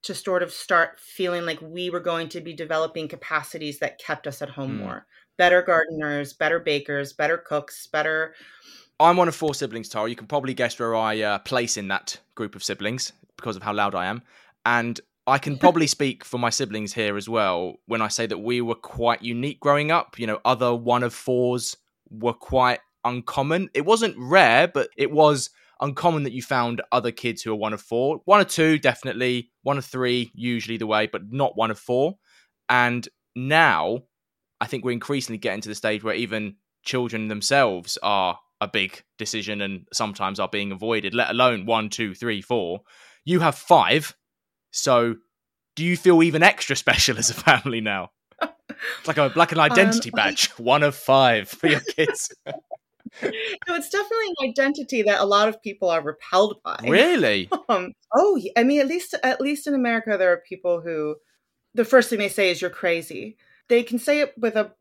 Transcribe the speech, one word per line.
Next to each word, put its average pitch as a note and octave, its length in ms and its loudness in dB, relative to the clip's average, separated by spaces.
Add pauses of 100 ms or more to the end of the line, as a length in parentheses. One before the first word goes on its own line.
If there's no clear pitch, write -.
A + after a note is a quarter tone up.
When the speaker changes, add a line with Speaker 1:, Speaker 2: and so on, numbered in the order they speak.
Speaker 1:
to G3 120 -10
sort F3+ 280 -2
of F3 100 -6
start - 460 0
feeling F3 460 -4
like D#3+ 160 -6
we E3+ 300 -8
were F3 100 -4
going E3 300 -4
to E3+ 100 -10
be E3 140 -14
developing D#3+ 520 -4
capacities D3+ 720 -8
that - 180 -6
kept - 280 -8
us C#3 160 -12
at C#3+ 80 -10
home C3+ 280 -8
Speaker 2:
Hmm. - 0 -
Speaker 1:
more. G2 280 -12 (300)
Better F3+ 260 4
gardeners, D#3 720 -2
better E3 260 0
bakers, C#3+ 540 -4
better D#3 260 -2
cooks, - 480 -8
better D#3 480 -4 (640)
Speaker 2:
I'm F3 200 6
one F3 100 4
of D3+ 80 -4
four D3+ 180 -2
siblings, A2+ 360 -8
Tara. A2 180 -4
You A#2 80 -6
can A2 100 -18
probably C3 280 -4
guess A#2+ 260 -2
where A2+ 160 -2
I, A2 240 0
uh, G#2 200 0
place A#2+ 360 -2
in G2+ 120 -8
that - 300 -6 (160)
group G#2+ 220 -8
of - 80 -12
siblings G#2 480 -6 (240)
because A2 180 -8
of F#2 80 -12
how G#2 120 -4
loud G2+ 200 0
I F#2 120 -2
am. A2+ 160 -6 (420)
And A#2 340 0 (280)
I C3+ 100 4
can C#3 220 -4
Speaker 1:
<laughs> - 60 0
Speaker 2:
probably E3 220 6
speak - 380 -4
for - 140 -8
my A#2+ 100 0
siblings G#2+ 460 -4
here G#2 240 -2
as G#2 100 -10
well F#2 460 0 (100)
when A2+ 160 -4
I G#2+ 80 0
say A2+ 160 -2
that G2+ 140 -4
we A#2+ 240 -2
were A#2 120 -2
quite A#2 480 -2
unique A#2+ 380 -6
growing D3 300 2
up. - 280 -2
You A#2 80 -6
know, G#2+ 200 -4
other B2 280 2
one A#2+ 280 0
of A#2 100 -4
fours B2 640 -2 (320)
were A2 240 -4
quite B2+ 480 0 (240)
uncommon. C#3 680 -2
It C#3+ 100 0
wasn't A3 340 2
rare, C#3 480 6
but C#3+ 300 -2
it B2+ 160 -2
was D3 380 4 (300)
uncommon D3 420 0
that C3 100 -6
you B2 80 -8
found A#2+ 400 -2 (100)
other A#2 220 0
kids A#2 300 -6
who A2+ 100 -4
are G#2+ 40 -2
one G#2+ 180 -4
of G#2 80 -12
four. C3 420 -2
One G3 160 6
of F#3 80 2
two, D#3 300 2
definitely. B2 720 -2 (120)
One C#3 160 -2
of C3 60 -8
three, B2 500 -2
usually A#2 440 -6
the A2+ 80 -6
way, G#2+ 200 2
but G#2 240 -10
not C3+ 240 -2
one A2 160 0
of G#2 80 -6
four. C#3 380 -2 (540)
And A#2+ 360 2 (300)
now, B2+ 680 2 (540)
I A2 80 -4
think B2 200 -8
we're B2 60 -2
increasingly A#2+ 440 -6
getting G#2 240 -4
to G#2+ 80 -12
the G#2 60 -8
stage G#2+ 280 -4
where A2 120 -2
even G#2+ 420 -6 (260)
children A2+ 460 -4
themselves G#2 760 0
are F#2+ 360 0 (240)
a G#2 40 -2
big G2 360 -4 (160)
decision G#2+ 420 -8
and G2 320 -8
sometimes G2+ 480 -4
are F#2+ 80 -2
being G2+ 240 -4
avoided, G#2+ 420 -4
let A#2 160 0
alone A#2 360 2
one, A2 240 0
two, G#2 240 -6
three, A2 260 -6
four. F#2 400 -4 (420)
You E3+ 180 2
have D#3+ 140 2
five. C#3 600 2 (540)
So A#2 460 2 (580)
do D#3 100 -4
you F3 100 2
feel E3+ 280 8
even D#3+ 200 4
extra F3 320 4
special A#2+ 440 0
as A#2 100 0
a A#2 60 -2
family B2 480 2
now? G2 300 -4 (280)
It's - 680 -10
like D#3 120 0
a, C#3+ 180 4
like E3 160 6
an D#3 60 0
Speaker 1:
Um, D3+ 120 6
Speaker 2:
identity G3+ 440 4
Speaker 1:
I - 20 -2
Speaker 2:
badge. G2 340 0
<laughs> - 80 -20
One B2+ 240 4
of C#3+ 140 2
five B2 540 4
for - 180 -2
your D3 120 2
kids. - 540 -2 (120)
<laughs> - 80 -10 (680)
Speaker 1:
So A4 520 -6
it's E4+ 140 -8
definitely G#4 380 -2 (140)
an C4 100 -2
identity C4+ 520 0
that G3+ 180 4
a - 40 4
lot G3+ 240 4
of G#3+ 140 -6
people F#3+ 260 -4
are E3 140 0
repelled F3+ 600 0
by. - 180 -6
Speaker 2:
Really? D3+ 640 4 (100)
Speaker 1:
<laughs> - 100 -12
Um, F#3 240 0 (220)
oh, F#4 200 6
y-, G3 220 -4
I A#3 80 6
mean, C#4+ 160 4
at C4+ 80 2
least, F4 340 -6
at C4 180 0
least C#4+ 280 -4
in C#4+ 60 0
America, A3+ 440 0
there F3+ 140 4
are F3 160 0
people F3 320 -2
who, D#3 360 -4 (560)
the A3+ 120 0
first B3 260 4
thing A3+ 80 -2
they G3+ 100 -2
say F#3+ 220 2
is, E3+ 100 -4
"You're F3+ 80 -2
crazy." E3+ 680 -4 (320)
They A#3+ 160 4
can A#3 160 -4
say D4 200 2
it C#4+ 160 -2
with A3 200 -2
a G#3+ 240 -2